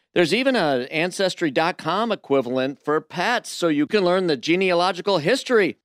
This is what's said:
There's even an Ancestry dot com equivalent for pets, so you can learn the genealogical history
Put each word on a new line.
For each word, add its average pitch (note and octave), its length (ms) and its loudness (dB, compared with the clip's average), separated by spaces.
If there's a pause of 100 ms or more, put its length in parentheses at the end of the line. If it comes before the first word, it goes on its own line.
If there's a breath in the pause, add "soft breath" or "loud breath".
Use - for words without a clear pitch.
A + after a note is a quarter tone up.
(140)
There's E3 200 2
even C4 220 2
an C#3+ 280 0
Ancestry E3+ 680 -2
dot E3 260 0
com G3 320 -2
equivalent C3 720 -2
for D3+ 220 -2
pets, F#3 480 -2
so - 180 -2
you D3 180 2
can G3+ 200 0
learn F3+ 220 2
the D3 100 0
genealogical F3+ 800 0
history G3+ 680 0